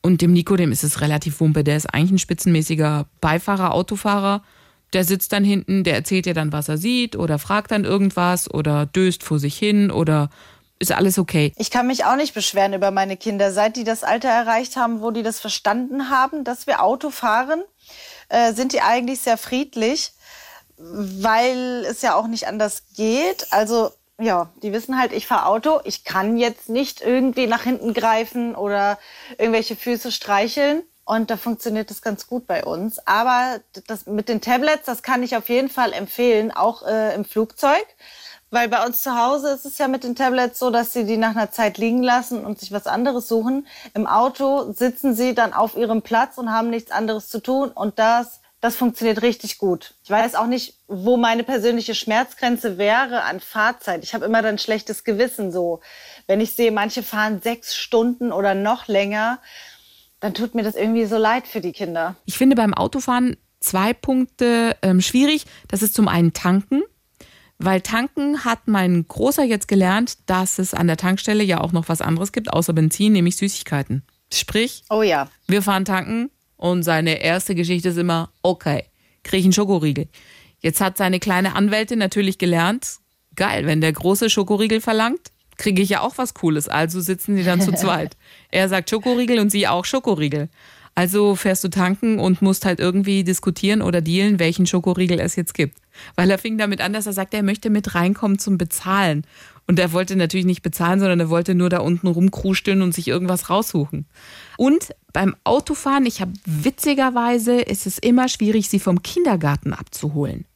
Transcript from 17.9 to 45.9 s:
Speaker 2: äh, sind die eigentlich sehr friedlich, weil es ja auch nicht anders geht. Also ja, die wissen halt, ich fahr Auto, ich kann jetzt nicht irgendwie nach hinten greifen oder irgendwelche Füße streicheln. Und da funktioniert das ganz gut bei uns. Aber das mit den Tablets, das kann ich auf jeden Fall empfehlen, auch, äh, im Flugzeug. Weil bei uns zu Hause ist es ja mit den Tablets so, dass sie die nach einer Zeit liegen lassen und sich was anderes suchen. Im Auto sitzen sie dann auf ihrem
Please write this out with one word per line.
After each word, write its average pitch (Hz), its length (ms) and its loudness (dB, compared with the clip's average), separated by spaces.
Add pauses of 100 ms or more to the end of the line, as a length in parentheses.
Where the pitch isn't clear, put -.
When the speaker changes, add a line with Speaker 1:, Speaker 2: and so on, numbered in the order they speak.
Speaker 2:
äh, 233 240 4
sind 254 220 -2
die - 80 2
eigentlich 240 380 0
sehr 226 180 0
friedlich, 254 720 -4 (680)
weil 220 1120 -2
es - 140 -6
ja 214 120 2
auch 220 120 2
nicht 226 200 -6
anders 208 360 -4 (140)
geht. 269 560 0
Also 220 380 2 (300)
ja, 175 300 0 (120)
die 208 100 -6
wissen 233 260 -4
halt, 247 140 0
ich - 140 -6
fahr 185 200 0
Auto, 226 380 2
ich - 200 -10
kann 202 340 -2
jetzt 233 300 -2
nicht 254 340 -4
irgendwie 254 440 0
nach 233 160 0
hinten 240 320 -2
greifen 226 600 -2
oder 202 440 -2 (400)
irgendwelche 226 380 0
Füße 240 360 -6
streicheln. 277 680 0 (220)
Und 220 260 -2
da 220 60 -2
funktioniert 220 540 -6
das - 120 -14
ganz 208 240 -8
gut 247 220 -8
bei - 160 -2
uns. 185 420 -6
Aber 247 540 0 (260)
das 220 200 -10
mit 208 220 -4
den 220 120 -2
Tablets, 294 460 0
das 247 180 -6
kann 254 180 0
ich 247 140 -4
auf 226 120 -4
jeden 254 200 0
Fall 247 240 -2
empfehlen, 220 580 0
auch, - 340 -2
äh, 220 300 -2
im 202 100 -6
Flugzeug. 285 640 0 (640)
Weil 233 180 0
bei 220 160 0
uns 240 180 -4
zu 254 140 -4
Hause 269 340 0
ist 269 160 -6
es - 120 -12
ja 294 80 0
mit 262 160 -2
den 247 140 -8
Tablets 254 420 0
so, 254 120 0
dass 233 220 0
sie 240 120 -2
die 214 120 -2
nach 226 140 0
einer 214 220 -2
Zeit 208 260 -2
liegen 233 240 0
lassen 247 420 0
und 208 140 -8
sich - 140 -14
was 202 160 -6
anderes 240 400 -2
suchen. 247 380 -2 (280)
Im 214 140 -2
Auto 262 640 0
sitzen 247 420 0
sie 240 200 0
dann 226 180 0
auf - 240 -2
ihrem 220 260 0